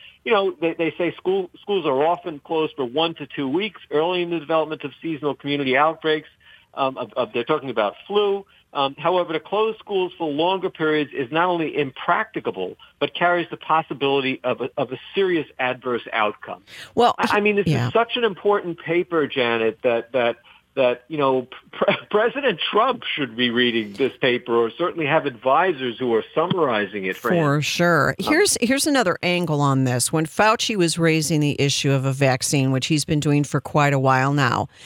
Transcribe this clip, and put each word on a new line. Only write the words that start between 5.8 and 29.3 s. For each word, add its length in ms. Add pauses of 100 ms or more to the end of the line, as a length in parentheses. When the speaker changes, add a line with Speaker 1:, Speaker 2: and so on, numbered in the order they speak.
Speaker 1:
Um, 240
of, 160
of, 180
they're 120
talking 260
about 240 (120)
flu. 380 (300)
Um, 240
however, 340
to 80
close 380
schools 400
for 100
longer 400
periods 460
is 180
not 160
only 260
impracticable, 1000 (220)
but 160
carries 340
the 80
possibility 880
of 160
a, 160
of 160
a 60 (160)
serious 320 (120)
adverse 540
outcome. 500 (320)
Speaker 2:
Well, 220
Speaker 1:
I, 220
I 20
mean, 160
this 100
Speaker 2:
yeah. 200
Speaker 1:
is 80
such 220
an 80
important 560
paper, 460
Janet, 560
that, 300
that, 240 (380)
that, 340
you 100
know, 300 (240)
Pre-, 300
<laughs> 80
President 500 (100)
Trump 320
should 340
be 140
reading 440
this 240
paper, 360
or 160
certainly 360
have 200
advisors 720
who 160
are 80 (140)
summarizing 680
it 120
for 160
him. 100
Speaker 2:
For 200
sure. 480
Speaker 1:
Um, 140
Speaker 2:
Here's, 360
here's 260
another 340
angle 400